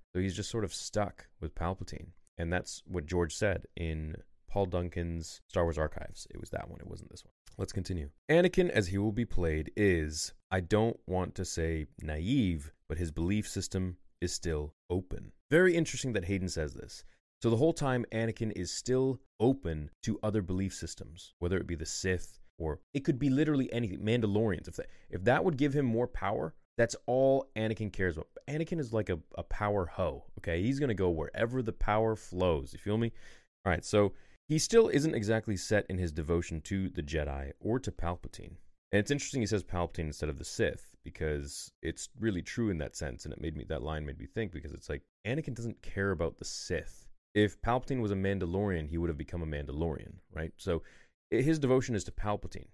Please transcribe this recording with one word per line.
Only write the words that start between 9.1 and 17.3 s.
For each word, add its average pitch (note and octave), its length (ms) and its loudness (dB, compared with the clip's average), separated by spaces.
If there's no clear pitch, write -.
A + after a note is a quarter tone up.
be A#2 120 0
played, D#2 520 2
is, D#2+ 580 4
I F#2+ 100 2
don't G#2+ 460 2
want F2+ 300 0
to F#2 100 -2
say D#2+ 400 -2
naive, D#2+ 720 0
but D#2+ 120 -4
his E2+ 120 -2
belief F#2 380 0
system F#2 480 -4
is F2+ 140 -2
still D#2 400 -2
open. - 420 -4
Very F3 240 8
interesting C3+ 380 0
that F#2 140 0
Hayden F#2 240 0
says D2+ 240 -4
this. - 300 -14